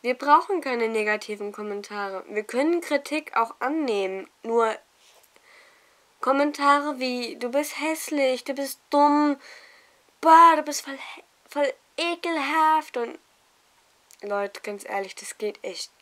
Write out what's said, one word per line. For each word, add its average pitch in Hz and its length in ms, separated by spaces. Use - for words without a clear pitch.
Wir 247 120
brauchen 302 480
keine 240 260
negativen 214 640
Kommentare. 202 760
Wir 208 140
können 311 380
Kritik 294 540
auch 233 240
annehmen. 214 720
Nur 226 360
Kommentare 285 800
wie, 247 360
„Du 247 140
bist 285 300
hässlich, 285 640
du 277 100
bist 269 260
dumm, 294 500
boah, 330 340
du 294 80
bist 294 220
voll 269 120
hä-, - 260
voll 285 240
ekelhaft“ 320 1000
und 240 220
Leute, 202 400
ganz 202 260
ehrlich, 196 260
das - 240
geht 208 240
echt 190 300